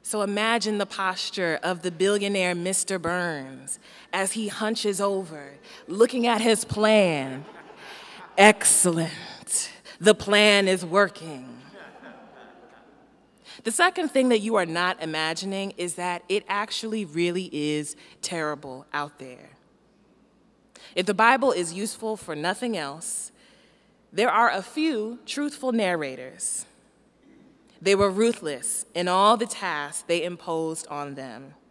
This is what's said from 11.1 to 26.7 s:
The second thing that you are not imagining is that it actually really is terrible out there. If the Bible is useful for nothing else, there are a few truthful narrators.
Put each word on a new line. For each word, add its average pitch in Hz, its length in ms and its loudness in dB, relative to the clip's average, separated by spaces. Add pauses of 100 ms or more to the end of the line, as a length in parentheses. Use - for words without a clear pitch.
The 226 80 -2
second 349 380 2
thing 254 220 4
that 226 100 6
you 220 160 0
are 175 100 2
not 170 340 0
imagining 165 760 -4
is 170 180 -6
that 175 340 -6
it 196 200 0
actually 214 560 -4
really 175 480 -2
is 151 420 -4 (280)
terrible 147 680 -8
out 147 280 -8
there. 127 300 -18 (1500)
If 180 100 0
the 202 80 0
Bible 233 380 4
is 170 200 -2
useful 214 440 -6
for - 180 -12
nothing 185 420 -4
else, 147 540 -8 (840)
there 196 180 2
are 220 200 4
a 185 120 -4
few 240 640 -4
truthful 294 460 -4
narrators. 156 960 -2 (1120)